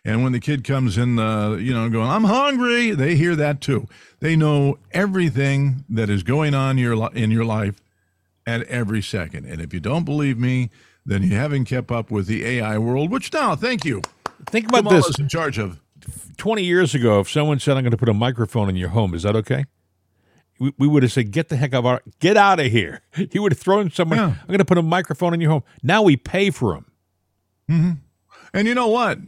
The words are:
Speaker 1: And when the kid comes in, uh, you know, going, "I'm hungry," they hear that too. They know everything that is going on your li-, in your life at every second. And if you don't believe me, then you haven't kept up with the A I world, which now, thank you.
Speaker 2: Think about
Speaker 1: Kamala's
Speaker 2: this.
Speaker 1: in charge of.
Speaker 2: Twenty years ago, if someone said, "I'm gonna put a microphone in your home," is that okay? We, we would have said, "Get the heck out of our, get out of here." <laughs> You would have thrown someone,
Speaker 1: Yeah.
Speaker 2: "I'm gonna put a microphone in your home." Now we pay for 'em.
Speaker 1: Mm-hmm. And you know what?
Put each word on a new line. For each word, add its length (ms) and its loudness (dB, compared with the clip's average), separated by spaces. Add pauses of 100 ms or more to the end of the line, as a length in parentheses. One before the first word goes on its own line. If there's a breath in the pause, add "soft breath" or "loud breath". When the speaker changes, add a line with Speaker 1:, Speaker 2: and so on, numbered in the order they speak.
Speaker 1:
And 200 0
when 100 0
the 80 -2
kid 240 -4
comes 320 0
in, 220 2
uh, 340 0
you 220 -2
know, 160 -2
going, 180 0
"I'm 160 0
hungry," 680 2
they 240 0
hear 200 2
that 240 -2
too. 260 -2 (340 soft breath)
They 140 0
know 440 2 (140)
everything 1000 0
that 180 0
is 140 0
going 320 0
on 240 0
your 180 0
li-, 180 -2
in 160 0
your 140 2
life 380 -4 (640)
at 160 -4
every 400 -4
second. 420 -8
And 160 -12
if 140 -12
you 60 -8
don't 240 -4
believe 340 -2
me, 320 -2 (340 soft breath)
then 180 -2
you 140 2
haven't 300 -2
kept 260 -4
up 180 -4
with 180 -2
the 180 -4
A 160 -2
I 160 -2
world, 320 0
which 200 -6
now, 240 0
thank 300 -4
you. 160 -4 (460)
Speaker 2:
Think 240 -4
about 140 4
Speaker 1:
Kamala's 240 4
Speaker 2:
this. 100 -4
Speaker 1:
in 100 -2
charge 300 -4
of. 220 -6 (580)
Speaker 2:
Twenty 260 -2
years 300 2
ago, 260 4
if 100 -2
someone 280 0
said, 180 0
"I'm 80 0
gonna 140 2
put 100 2
a 60 4
microphone 560 0
in 60 -2
your 120 -2
home," 240 2
is 120 -6
that 120 0
okay? 300 -2 (920)
We, 200 -2
we 100 4
would 140 6
have 100 4
said, 180 0
"Get 200 -2
the 60 -2
heck 180 0
out 60 2
of 60 0
our, 160 0 (180)
get 180 4
out 200 6
of 140 0
here." 300 0 (120)
<laughs> 180 -4
You 100 -2
would 100 2
have 60 -2
thrown 320 0
someone, 280 0
Speaker 1:
Yeah. 220 0
Speaker 2:
"I'm 100 -20
gonna 140 2
put 140 2
a 40 2
microphone 520 0
in 80 -2
your 80 2
home." 120 2 (200 soft breath)
Now 180 2
we 160 6
pay 320 -2
for 260 -2
'em. 120 -14 (840)
Speaker 1:
Mm-hmm. 200 2 (640 loud breath)
And 140 0
you 80 0
know 140 0
what? 400 0